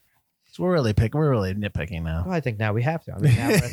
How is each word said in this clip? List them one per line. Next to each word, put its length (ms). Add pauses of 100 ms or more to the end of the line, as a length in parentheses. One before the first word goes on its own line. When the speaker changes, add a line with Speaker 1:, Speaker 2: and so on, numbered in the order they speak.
(540)
Speaker 1:
So 100
we're 100
really 200
pick-, 220
we're 160
really 240
nitpicking 480
now. 220
Speaker 2:
Well, 100
I 40
think 200
now 140
we 100
have 220
to. 100
I 40
mean, 160
now 140
we're 60
at 60 (120)